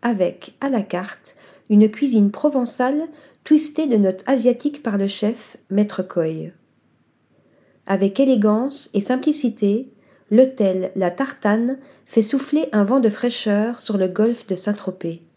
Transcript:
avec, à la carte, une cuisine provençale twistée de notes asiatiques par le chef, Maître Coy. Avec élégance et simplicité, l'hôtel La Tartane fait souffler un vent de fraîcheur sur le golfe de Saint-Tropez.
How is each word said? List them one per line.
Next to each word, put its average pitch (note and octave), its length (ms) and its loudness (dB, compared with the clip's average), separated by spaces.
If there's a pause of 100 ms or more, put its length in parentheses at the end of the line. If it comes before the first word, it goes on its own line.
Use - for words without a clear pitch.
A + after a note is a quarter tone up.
avec, F#3+ 540 -2
à C#4 80 -6
la A#3+ 140 0
carte, - 520 -10 (360)
une G#3+ 200 6
cuisine A3 400 2
provençale C4+ 800 -2 (380)
twistée D4+ 420 2
de A#3+ 80 2
notes F#3+ 300 2
asiatiques B3+ 580 0
par G3+ 140 -4
le G3 100 0
chef, - 480 -6 (140)
Maître G3+ 340 0
Coy. D#3+ 480 -4 (1300)
Avec G3 340 0
élégance B3 760 2
et G3+ 60 2
simplicité, B3 960 -2 (360)
l'hôtel G#3+ 680 2
La F#3 120 0
Tartane A#3 680 -2 (280)
fait - 160 2
souffler C#4+ 520 -2
un G#3 100 4
vent A#3 160 2
de A3+ 80 2
fraîcheur A3 720 -2
sur G3+ 180 -4
le F#3 120 0
golfe A3+ 360 -2
de - 100 -4
Saint-Tropez. F#3 680 -6 (140)